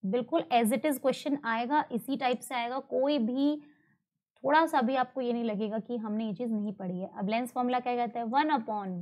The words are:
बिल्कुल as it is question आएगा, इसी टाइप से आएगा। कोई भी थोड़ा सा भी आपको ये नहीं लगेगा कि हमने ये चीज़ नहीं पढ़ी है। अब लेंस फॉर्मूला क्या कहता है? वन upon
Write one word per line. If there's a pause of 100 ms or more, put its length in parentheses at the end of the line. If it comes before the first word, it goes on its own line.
बिल्कुल (100)
as
it
is
question
आएगा,
इसी
टाइप
से
आएगा।
कोई
भी (840)
थोड़ा
सा
भी
आपको
ये
नहीं
लगेगा
कि
हमने
ये
चीज़
नहीं
पढ़ी
है।
अब
लेंस
फॉर्मूला
क्या
कहता
है?
वन
upon